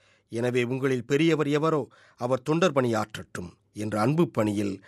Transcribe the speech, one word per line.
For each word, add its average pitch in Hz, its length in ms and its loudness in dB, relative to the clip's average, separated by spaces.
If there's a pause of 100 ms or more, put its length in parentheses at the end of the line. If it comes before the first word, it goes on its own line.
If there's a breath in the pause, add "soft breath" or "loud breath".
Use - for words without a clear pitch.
(280 soft breath)
"எனவே 120 340 0
உங்களில் 127 440 -2
பெரியவர் 151 420 2
எவரோ 147 400 0 (280 soft breath)
அவர் 123 260 -2
தொண்டர் 160 300 2
பணியாற்றட்டும்" 110 800 -2 (220)
என்ற 107 280 -4
அன்பு 147 280 2
பணியில் 104 600 -2